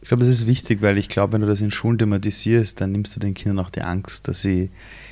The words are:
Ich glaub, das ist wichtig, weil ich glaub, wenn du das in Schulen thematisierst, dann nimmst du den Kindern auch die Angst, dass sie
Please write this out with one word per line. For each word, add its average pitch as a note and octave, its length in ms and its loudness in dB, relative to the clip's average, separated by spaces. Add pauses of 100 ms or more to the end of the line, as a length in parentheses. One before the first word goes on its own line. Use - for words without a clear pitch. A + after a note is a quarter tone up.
Ich - 80 -18
glaub, B2 100 4
das B2 100 6
ist A#2 160 2
wichtig, A2+ 380 0
weil G2+ 160 4
ich G2 100 -2
glaub, G2+ 220 0
wenn G#2+ 100 2
du G#2 60 2
das G#2 140 2
in G#2 100 0
Schulen A#2 260 0
thematisierst, G#2+ 800 0
dann F#2+ 120 -2
nimmst G2+ 240 -4
du - 40 -10
den G2+ 140 -2
Kindern G2 240 -2
auch F2+ 140 -4
die - 100 -6
Angst, - 460 -6
dass F2+ 120 -4
sie F#2 300 0 (420)